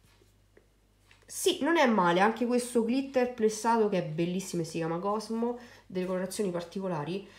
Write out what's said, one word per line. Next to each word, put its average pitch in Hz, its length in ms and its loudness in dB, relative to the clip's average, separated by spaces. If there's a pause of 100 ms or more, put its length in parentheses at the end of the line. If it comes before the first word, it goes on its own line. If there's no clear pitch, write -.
(1300)
Sì, - 320 0
non 320 160 2
è 311 100 6
male, 185 340 4
anche 226 260 2
questo 240 400 2
glitter 247 480 0
plessato 220 540 2
che 190 100 2
è 170 40 0
bellissimo 170 600 -2
e - 20 0
si 160 140 -8
chiama 165 200 -2
Cosmo, 226 600 -2 (260)
delle 180 220 -6
colorazioni 185 440 -2
particolari, 175 800 -6 (100)